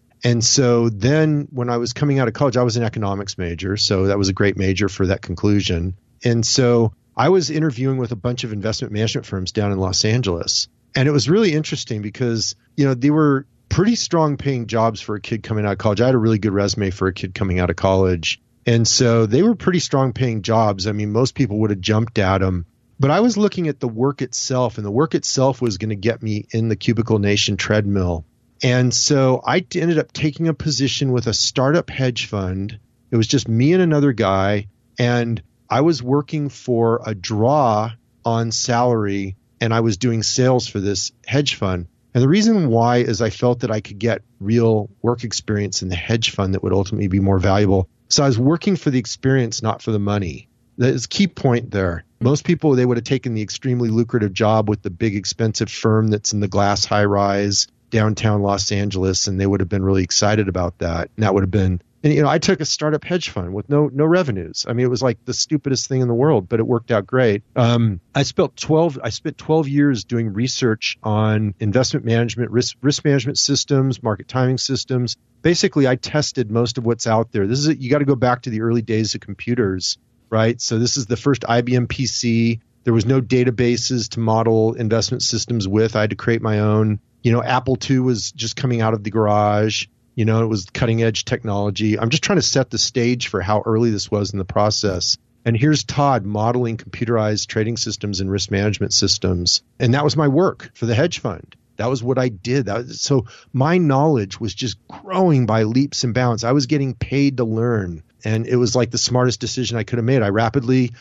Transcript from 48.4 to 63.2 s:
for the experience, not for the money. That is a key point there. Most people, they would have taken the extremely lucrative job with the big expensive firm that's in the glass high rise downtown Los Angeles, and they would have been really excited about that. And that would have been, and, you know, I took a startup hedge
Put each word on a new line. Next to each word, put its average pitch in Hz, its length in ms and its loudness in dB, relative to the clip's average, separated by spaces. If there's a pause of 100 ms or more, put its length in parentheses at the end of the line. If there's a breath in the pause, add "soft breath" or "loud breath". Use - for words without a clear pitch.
for 151 140 -2
the 127 80 0
experience, 127 640 -2
not 101 200 -4
for 113 100 -4
the 107 80 0
money. 101 480 -4 (300)
That 127 160 2
is 127 100 -4
a - 60 -12
key 202 180 0
point 120 440 -2
there. 90 340 -2 (160)
Most 135 240 2
people, 156 300 2
they 123 100 4
would 123 120 0
have 117 60 -4
taken 131 300 -2
the 110 80 -2
extremely 120 480 -2
lucrative 113 420 0
job 107 380 2
with 104 140 -2
the 104 60 -8
big 101 280 -2
expensive 107 520 -2
firm 110 380 2
that's 104 240 0
in 104 80 -4
the 101 80 0
glass 101 380 0
high 104 180 2
rise 101 640 0 (220)
downtown 107 520 0
Los 101 300 0
Angeles, 95 560 0
and 95 120 -2
they 98 60 2
would 98 140 2
have 92 100 -2
been 98 140 -2
really 95 180 4
excited 104 460 2
about 90 320 -4
that. 85 360 -4
And 110 80 -2
that 98 120 2
would 98 80 4
have 92 80 -2
been, 92 280 2 (240)
and, 151 80 4
you 151 120 2
know, 143 40 2
I 151 120 2
took 156 200 0
a 156 60 -4
startup 151 380 -2
hedge 175 260 -4